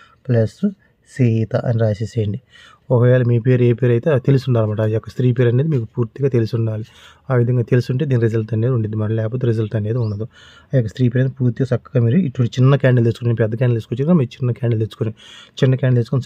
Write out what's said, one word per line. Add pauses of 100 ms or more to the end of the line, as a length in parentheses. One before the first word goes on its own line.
(260)
ప్లస్ (540)
సీత (140)
అని
రాసేసేయండి. (560)
ఒకవేళ
మీ (100)
పేరు
ఏ
పేరు
అయితే
అది
తెలిసి
ఉండాలన్నమాట.
ఆ
యొక్క
స్త్రీ
పేరు
అనేది
మీకు
పూర్తిగా
తెలిసి
ఉండాలి. (460)
ఆ
విధంగా
తెలిసి
ఉంటే
దీని
రిజల్ట్
అనేది
ఉండిద్ది
మరి,
లేకపోతే
రిజల్ట్
అనేది
ఉండదు. (440)
ఆ
యొక్క
స్త్రీ
పేరు
అనేది
పూర్తిగా
చక్కగా
మీరు (100)
ఇటువంటి
చిన్న
క్యాండిల్
తెచ్చుకొని,
పెద్ద
క్యాండిల్
తీసుకొచ్చి (140)
మీరు
చిన్న
క్యాండిల్
తెచ్చుకొని, (480)
చిన్న
క్యాండిల్
తెచ్చుకొని